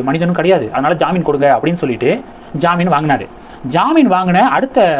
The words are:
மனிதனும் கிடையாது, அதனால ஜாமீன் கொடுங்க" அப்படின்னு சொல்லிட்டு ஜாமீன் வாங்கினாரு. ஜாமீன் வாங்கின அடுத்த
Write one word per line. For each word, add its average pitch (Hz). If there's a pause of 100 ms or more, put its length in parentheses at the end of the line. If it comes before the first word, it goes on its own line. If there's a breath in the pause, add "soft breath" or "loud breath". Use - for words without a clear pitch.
மனிதனும் 170
கிடையாது, 160
அதனால 147
ஜாமீன் 160
கொடுங்க" 143
அப்படின்னு 165
சொல்லிட்டு 123 (540 loud breath)
ஜாமீன் 175
வாங்கினாரு. 143 (400 loud breath)
ஜாமீன் 226
வாங்கின 185 (160)
அடுத்த 269 (200)